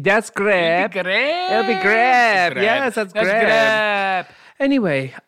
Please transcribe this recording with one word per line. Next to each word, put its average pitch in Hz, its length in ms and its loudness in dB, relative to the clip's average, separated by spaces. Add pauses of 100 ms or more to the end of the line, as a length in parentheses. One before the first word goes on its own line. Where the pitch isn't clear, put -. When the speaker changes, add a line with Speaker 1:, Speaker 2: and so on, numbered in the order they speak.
Speaker 1:
that's 202 300 0
great. 185 540 0
Speaker 2:
It'll 175 40 -4
be 185 140 -6
great. 277 480 -2
Speaker 1:
It'll 381 120 0
be 370 180 -2
great. 226 680 2
Speaker 2:
It's 156 80 -2
great. 131 100 -2
Speaker 1:
Yes, 240 300 0
that's 208 200 -4
Speaker 2:
That's 208 140 0
Speaker 1:
great. 214 120 0
Speaker 2:
great. 214 840 0 (340)
Speaker 1:
Anyway, 185 540 0 (140)